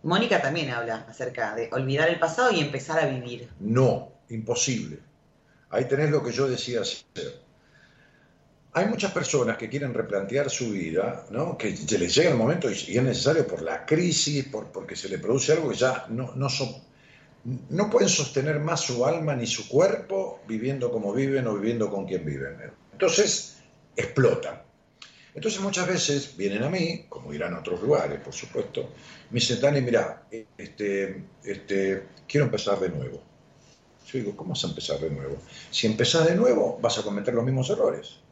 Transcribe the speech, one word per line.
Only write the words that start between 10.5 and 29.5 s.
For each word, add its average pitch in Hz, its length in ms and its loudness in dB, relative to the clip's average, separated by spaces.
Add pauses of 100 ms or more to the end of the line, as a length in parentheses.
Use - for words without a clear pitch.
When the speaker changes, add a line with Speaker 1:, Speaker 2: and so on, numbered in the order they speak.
Speaker 2:
vida, 92 600 -2
¿no? 151 280 -4
Que 98 180 -4
se - 220 0
les 87 160 0
llega 165 160 6
el 127 60 4
momento 127 340 2
y, 95 40 -2 (140)
y 101 80 -2
es 127 60 4
necesario 135 440 2
por - 160 -6
la - 220 -6
crisis, 151 640 2
por, - 260 -8
porque 92 240 -10
se 95 120 -8
le 95 100 -4
produce 135 340 2
algo 156 180 2
que 95 60 -2
ya 127 320 2
no, 127 280 -6
no 135 120 0
son, 131 200 -2 (1000)
no 208 200 0
pueden 208 180 6
sostener 147 520 0
más 165 200 -2
su 123 240 0
alma 156 300 2
ni 117 120 -2
su - 220 -4
cuerpo 151 760 2
viviendo 120 440 -2
como 104 220 -2
viven 135 360 2
o 104 80 0
viviendo 110 340 0
con 95 160 -4
quien 87 180 -2
viven. 71 320 -6 (360)
Entonces, - 640 2 (400)
explotan. - 680 2 (720)
Entonces, 196 260 -2
muchas 180 280 0
veces 147 480 0
vienen 98 260 -2
a 143 80 0
mí, - 380 -2
como - 260 -14
irán 82 200 -4
a 80 60 -8
otros 90 220 -4
lugares, - 380 2
por - 140 -14
supuesto, - 560 -6 (400)
me 123 100 -2
dicen, 120 200 0